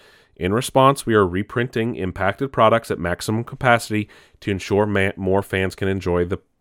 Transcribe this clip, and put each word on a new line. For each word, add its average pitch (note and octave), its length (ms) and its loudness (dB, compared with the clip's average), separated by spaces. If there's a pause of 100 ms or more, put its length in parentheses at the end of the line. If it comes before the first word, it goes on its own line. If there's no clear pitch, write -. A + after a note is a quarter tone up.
(340)
In F2+ 180 -2
response, C3 540 2
we A#2 80 2
are G#2 120 6
reprinting A2+ 680 -4
impacted F#2+ 580 -4
products A2+ 380 4
at - 80 -4
maximum G#2+ 460 -2
capacity A2+ 640 0 (320)
to - 100 -6
ensure G2+ 340 0
ma-, G2+ 320 0
more F#2+ 260 0
fans F#2+ 320 -2
can - 120 -4
enjoy F2+ 380 0
the F2 140 -6 (220)